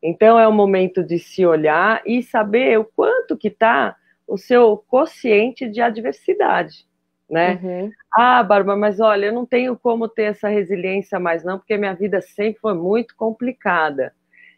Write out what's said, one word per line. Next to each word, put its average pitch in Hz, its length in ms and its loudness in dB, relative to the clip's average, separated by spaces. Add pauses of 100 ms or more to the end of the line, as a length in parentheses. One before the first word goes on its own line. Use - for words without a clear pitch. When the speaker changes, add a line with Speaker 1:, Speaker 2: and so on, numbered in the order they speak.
Speaker 1:
Então, 214 360 4
é 220 100 6
o 214 40 2
momento 190 520 0
de 170 140 -4
se - 280 -2
olhar 165 580 2
e 240 180 -2
saber 226 560 0
o 220 60 -2
quanto 453 520 -2
que - 120 -4
tá 226 480 0 (300)
o 202 100 -8
seu 233 400 4 (120)
quociente 254 800 0
de 214 120 -8
adversidade, 233 1040 -2 (460)
né? 175 320 0
Speaker 2:
Uhum. 185 280 -8 (220)
Speaker 1:
"Ah, 247 300 4
Bárbara, 202 360 2
mas 208 220 -2
olha, 208 260 2
eu 214 60 -2
não 240 140 -6
tenho 247 300 -2
como 233 320 -2
ter 220 160 -4
essa 208 240 -4
resiliência 190 680 -4
mais 170 240 -2
não, 185 160 -8
porque 208 200 -6
minha 196 160 -4
vida 185 260 -2
sempre 214 400 -6
foi 214 140 -2
muito 190 420 -4
complicada." 180 960 -4 (460)